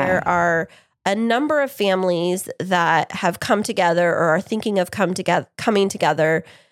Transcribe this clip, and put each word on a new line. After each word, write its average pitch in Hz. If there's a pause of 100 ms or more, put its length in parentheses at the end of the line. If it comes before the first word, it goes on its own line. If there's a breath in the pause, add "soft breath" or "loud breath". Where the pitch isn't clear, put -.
there 185
are 170 (360 soft breath)
a 196
number 254
of 269
families 185 (120)
that 170
have -
come 214
together 175
or 170
are 165
thinking 208
of 180
come 185
together, 175 (100)
coming 202
together 160 (280 loud breath)